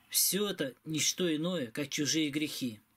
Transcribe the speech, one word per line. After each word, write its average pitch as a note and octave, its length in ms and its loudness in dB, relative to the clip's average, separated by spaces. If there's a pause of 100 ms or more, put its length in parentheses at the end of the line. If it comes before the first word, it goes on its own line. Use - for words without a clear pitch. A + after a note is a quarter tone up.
Все G3+ 400 2
это F3+ 260 -4 (100)
не D#3 140 -2
что E3+ 340 2
иное, D#3 360 0
как F#3+ 220 -4
чужие D3+ 400 2
грехи, C3+ 500 -4 (160)